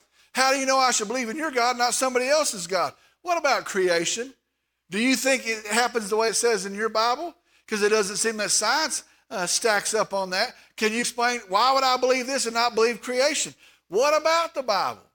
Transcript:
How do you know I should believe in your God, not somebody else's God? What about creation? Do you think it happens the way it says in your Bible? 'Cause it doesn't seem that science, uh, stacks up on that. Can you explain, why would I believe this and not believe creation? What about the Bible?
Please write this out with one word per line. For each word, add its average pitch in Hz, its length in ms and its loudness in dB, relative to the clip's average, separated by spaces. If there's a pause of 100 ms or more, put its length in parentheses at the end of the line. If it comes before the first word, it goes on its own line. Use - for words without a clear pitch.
(320)
How 269 200 2
do 277 60 2
you 269 80 -4
know 269 120 2
I 254 120 4
should 220 180 -2
believe 240 200 -4
in 220 80 -6
your 311 160 -4
God, 247 240 0
not 240 180 0
somebody 254 340 0
else's 277 380 0
God? 170 280 -2 (260)
What 339 180 -2
about 247 280 0
creation? 185 680 0 (560)
Do 185 80 -4
you 254 160 2
think 240 320 0
it 220 200 -6
happens 226 440 -2
the 214 60 0
way 220 120 2
it 190 60 -2
says 214 320 0
in 196 80 -10
your 220 140 -4
Bible? 240 480 -2 (320)
'Cause 202 140 -4
it 208 80 4
doesn't 208 260 2
seem 220 220 -2
that 196 120 -2
science, 262 540 0 (260)
uh, 190 160 -4
stacks 208 480 0
up 202 180 -2
on 190 180 -4
that. 208 240 -2 (220)
Can 214 160 0
you 233 80 0
explain, 240 480 -2
why 226 240 4
would 269 120 2
I 254 120 4
believe 254 300 0
this 262 200 -2
and 226 80 -4
not 233 200 0
believe 226 260 2
creation? 254 540 -2 (340)
What 285 320 2
about 320 340 2
the 285 80 -4
Bible? 160 400 -2 (120)